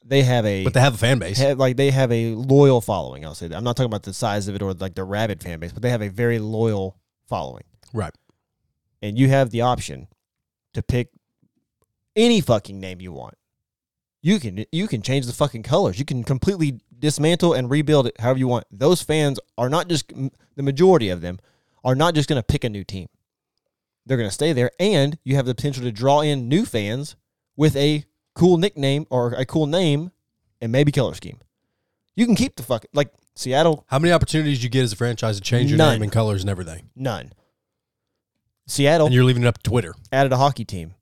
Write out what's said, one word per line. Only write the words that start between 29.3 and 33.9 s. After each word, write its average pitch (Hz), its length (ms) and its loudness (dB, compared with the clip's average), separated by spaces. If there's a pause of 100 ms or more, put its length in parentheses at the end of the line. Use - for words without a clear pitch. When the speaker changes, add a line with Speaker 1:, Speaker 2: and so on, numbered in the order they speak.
Speaker 1:
a 131 120 -2
cool 156 220 0
name 160 440 0 (480)
and 113 120 -6
maybe 143 200 4
color 113 220 0
scheme. - 260 -16 (760)
You 226 100 4
can 233 100 4
keep 247 200 -2
the - 80 -14
fuck, 117 300 -4
like, 143 200 0 (220)
Seattle. 147 520 0
Speaker 2:
How 135 120 0